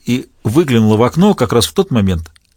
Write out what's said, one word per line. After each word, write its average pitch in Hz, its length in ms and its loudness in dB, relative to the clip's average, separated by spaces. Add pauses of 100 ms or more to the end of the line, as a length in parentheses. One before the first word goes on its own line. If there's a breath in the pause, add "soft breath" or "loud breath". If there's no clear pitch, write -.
и 123 240 -4 (160)
выглянула 113 520 2
в 110 60 2
окно 175 320 2
как 120 180 -4
раз 117 140 0
в - 60 -8
тот 190 180 -2
момент, 95 400 -2 (260)